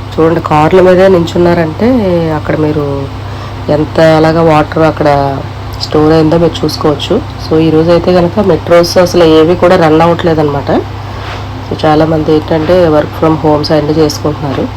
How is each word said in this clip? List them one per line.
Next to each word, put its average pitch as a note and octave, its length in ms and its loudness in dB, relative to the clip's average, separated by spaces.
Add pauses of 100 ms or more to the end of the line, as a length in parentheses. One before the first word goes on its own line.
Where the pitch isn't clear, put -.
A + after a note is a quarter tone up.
(140)
చూడండి, E3 280 0
కార్ల D#3+ 400 2
మీదే F#3 260 4
నించున్నారంటే F3 840 0 (420)
అక్కడ D3 240 -4
మీరు D3 500 -2 (640)
ఎంత D3+ 300 -2
అలాగా D#3+ 420 4
వాటర్ D#3 420 2
అక్కడ C#3+ 540 0 (440)
స్టోర్ D3+ 320 2
అయిందో D#3+ 240 2
మీరు E3 280 0
చూసుకోవచ్చు. D3+ 560 -2 (240)
So, D#3+ 140 0
ఈ D#3+ 100 2
రోజు D#3+ 220 2
అయితే F3 220 2
కనుక F3 260 0
మెట్రోస్ F3 580 2
అసలు F3 260 2
ఏవి D#3+ 320 4
కూడా F3+ 200 2
రన్ D#3+ 260 2
అవ్వట్లేదన్నమాట. D#3+ 680 0 (960)
So, - 180 -4
చాలామంది D#3 480 0
ఏంటంటే E3 540 0
work D3+ 240 0 (100)
from D#3+ 140 2 (100)
homes D3+ 280 0
అన్నీ D3+ 200 0
చేసుకుంటున్నారు. D3 840 -2